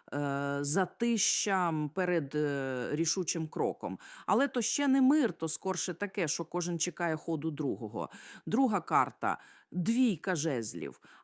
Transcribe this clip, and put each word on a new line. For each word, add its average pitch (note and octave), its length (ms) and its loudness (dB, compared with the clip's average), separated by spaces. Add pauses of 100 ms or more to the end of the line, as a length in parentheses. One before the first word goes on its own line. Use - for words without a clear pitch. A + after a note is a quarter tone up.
(140)
е, C#3+ 480 -2
затища F3+ 1300 0
перед, F3 400 0
е, C3+ 560 0
рішучим D#3+ 560 -2
кроком. F#2+ 520 -2 (260)
Але B3+ 220 2
то B3 140 -2
ще C#4+ 260 0
не C4+ 140 4
мир, C4 320 4
то - 140 -4
скорше F3+ 460 -2
таке, F#3+ 340 -2
що D#3 180 -4
кожен E3+ 340 -2
чекає E3 360 -2
ходу D#3 360 -2
другого. A2+ 580 -4 (360)
Друга G#3+ 360 2
карта — A#2+ 560 0 (340)
двійка G#3+ 640 2
жезлів. G#2+ 680 -4 (220)